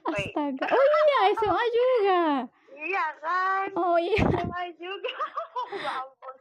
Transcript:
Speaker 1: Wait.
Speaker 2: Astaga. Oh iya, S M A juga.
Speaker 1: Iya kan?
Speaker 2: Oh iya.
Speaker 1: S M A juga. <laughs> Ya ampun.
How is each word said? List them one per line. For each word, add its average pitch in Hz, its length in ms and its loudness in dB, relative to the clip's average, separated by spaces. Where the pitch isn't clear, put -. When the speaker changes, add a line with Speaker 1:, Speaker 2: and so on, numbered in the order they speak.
Speaker 1:
Wait. 302 240 -4
Speaker 2:
Astaga. 285 380 -4
Oh 539 160 4
iya, 587 360 4
S - 100 0
M 415 80 2
A 392 160 0
juga. 453 560 2
Speaker 1:
Iya 330 300 -4
kan? 370 560 -2
Speaker 2:
Oh 339 240 2
iya. 359 220 0
Speaker 1:
S - 160 2
M 349 160 -4
A 359 180 -8
juga. 349 460 -10
<laughs> 587 80 -6
Ya 302 320 -8
ampun. 262 420 -14